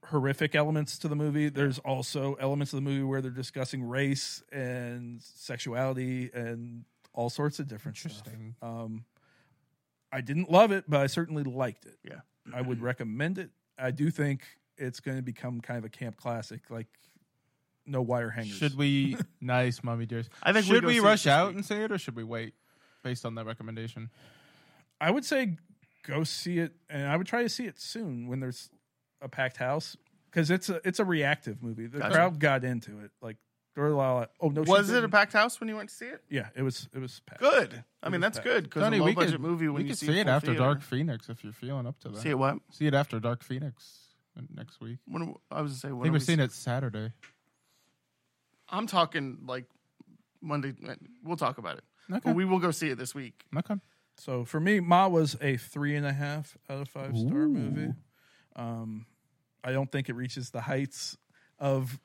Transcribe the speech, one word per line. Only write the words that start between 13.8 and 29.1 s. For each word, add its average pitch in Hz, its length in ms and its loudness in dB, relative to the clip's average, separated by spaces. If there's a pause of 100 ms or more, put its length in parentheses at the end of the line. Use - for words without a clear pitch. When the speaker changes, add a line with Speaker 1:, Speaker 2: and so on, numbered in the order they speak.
Speaker 1:
do 147 200 0
think 143 320 0 (340)
it's 127 220 -6
gonna 131 220 -6
become 123 400 -8
kind 123 160 -8
of 113 80 -8
a 107 40 -12
camp 113 280 -12
classic, 113 520 -8
like 113 180 -10 (1000)
No 131 160 -2
Wire 120 300 0
Hangers. 107 260 -6
Speaker 2:
Should 143 180 2
we, 139 400 4 (140)
Speaker 1:
<laughs> - 120 -18
Speaker 2:
nice, 127 400 0
mommy 117 240 -4
dears. 113 240 -6 (140)
Speaker 3:
I 180 80 4
think 208 160 4
we 208 80 6
Speaker 2:
Should 240 60 8
Speaker 3:
go - 60 2
Speaker 2:
we 240 80 6
Speaker 3:
see 226 40 6
it 214 40 6
Speaker 2:
rush 208 200 8
Speaker 3:
this 147 80 6
Speaker 2:
out 165 160 8
Speaker 3:
week. 185 80 -4
Speaker 2:
and 196 100 -6
see 208 100 -4
it, 214 160 -2
or 196 60 -2
should 117 200 -8
we 117 80 -8
wait 113 280 -8 (480)
based 127 240 -6
on 113 100 -6
that 113 100 -6
recommendation? 113 640 -10 (880)
Speaker 1:
I 156 100 4
would 254 160 2
say 247 320 2 (460)
go 151 220 -2
see 175 340 -2
it, 165 140 0 (160)
and 143 180 -4
I 143 80 2
would 190 120 0
try 240 160 0
to 233 60 2
see 254 160 -6
it 170 140 -10
soon 131 480 -8
when 131 140 -4
there's 127 280 -8 (520)